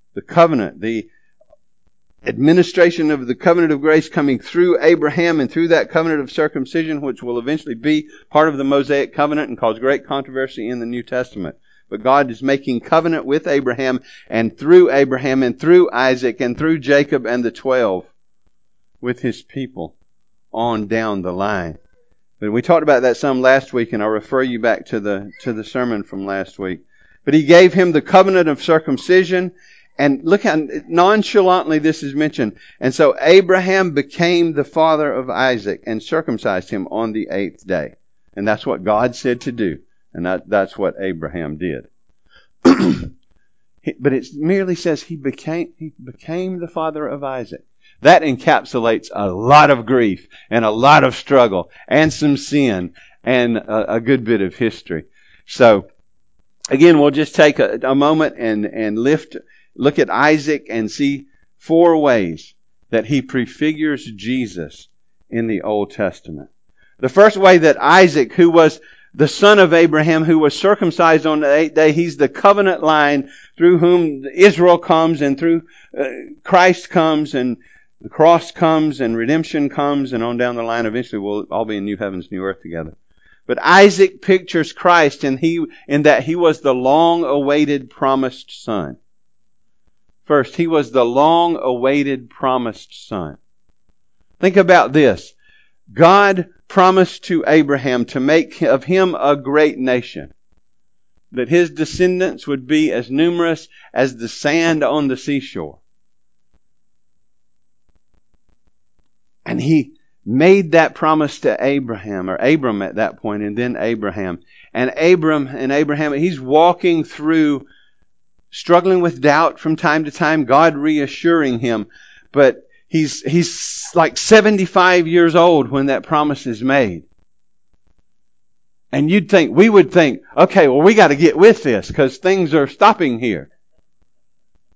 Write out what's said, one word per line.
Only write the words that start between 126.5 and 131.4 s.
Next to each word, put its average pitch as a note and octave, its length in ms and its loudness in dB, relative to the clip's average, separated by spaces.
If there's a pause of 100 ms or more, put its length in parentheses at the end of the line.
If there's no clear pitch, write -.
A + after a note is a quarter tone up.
made. B2 400 0 (1900)
And C#3+ 200 -2
you'd F#3+ 180 0
think, D3+ 260 2
we G3+ 140 6
would F#3+ 220 4
think, D3+ 300 2 (140)
"Okay, F3 320 4
well, C3+ 140 2
we G#3 140 6
gotta E3+ 200 6
get D3 220 2
with A3 240 6